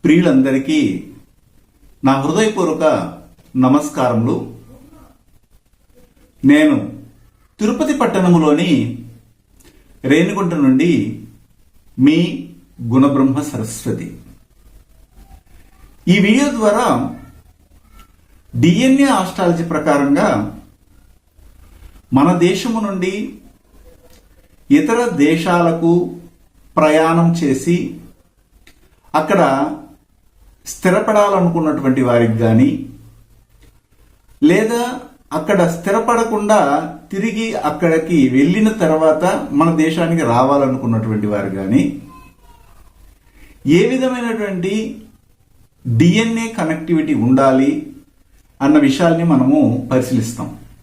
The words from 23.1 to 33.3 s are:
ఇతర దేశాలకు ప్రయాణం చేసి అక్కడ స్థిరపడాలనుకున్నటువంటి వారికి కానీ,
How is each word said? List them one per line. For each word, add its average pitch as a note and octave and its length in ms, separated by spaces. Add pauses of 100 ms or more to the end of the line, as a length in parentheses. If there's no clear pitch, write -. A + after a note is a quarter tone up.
ఇతర D#3+ 380
దేశాలకు E3+ 1080 (600)
ప్రయాణం D#3+ 560
చేసి D#3+ 640 (1200)
అక్కడ D3+ 560 (960)
స్థిరపడాలనుకున్నటువంటి F3 1300
వారికి A#2 360
కానీ, A2+ 520 (1500)